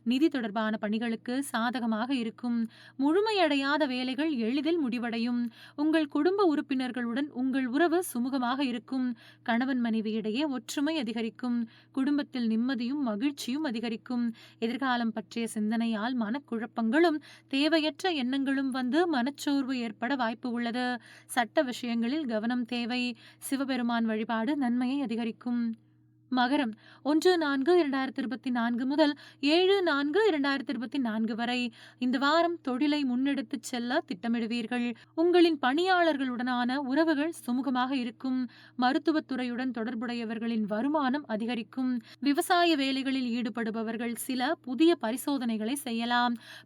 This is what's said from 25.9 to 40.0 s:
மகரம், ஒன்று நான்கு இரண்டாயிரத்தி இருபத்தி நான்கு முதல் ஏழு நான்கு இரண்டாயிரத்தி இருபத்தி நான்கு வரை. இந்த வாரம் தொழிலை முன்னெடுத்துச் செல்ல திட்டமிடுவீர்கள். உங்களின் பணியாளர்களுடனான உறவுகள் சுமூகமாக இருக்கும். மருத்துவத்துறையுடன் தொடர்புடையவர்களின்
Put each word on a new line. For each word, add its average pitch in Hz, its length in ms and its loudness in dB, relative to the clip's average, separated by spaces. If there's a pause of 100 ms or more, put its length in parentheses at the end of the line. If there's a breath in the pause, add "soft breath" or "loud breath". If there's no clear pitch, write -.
மகரம், 254 400 2 (300 loud breath)
ஒன்று 320 360 4
நான்கு 277 340 2
இரண்டாயிரத்தி 277 460 2
இருபத்தி 262 320 -4
நான்கு 240 360 0
முதல் 294 260 4 (280 loud breath)
ஏழு 370 420 4
நான்கு 294 380 2 (100)
இரண்டாயிரத்தி 277 380 0
இருபத்தி 247 300 -4
நான்கு 226 360 0
வரை. 240 380 -2 (260 loud breath)
இந்த 254 200 0
வாரம் 330 420 2
தொழிலை 285 440 0
முன்னெடுத்துச் 262 640 -2
செல்ல 247 360 -2
திட்டமிடுவீர்கள். 233 880 -2 (200 loud breath)
உங்களின் 339 480 6
பணியாளர்களுடனான 262 1120 2
உறவுகள் 294 560 2 (140)
சுமூகமாக 254 440 0
இருக்கும். 254 600 -2 (280 loud breath)
மருத்துவத்துறையுடன் 254 920 0
தொடர்புடையவர்களின் 233 920 -4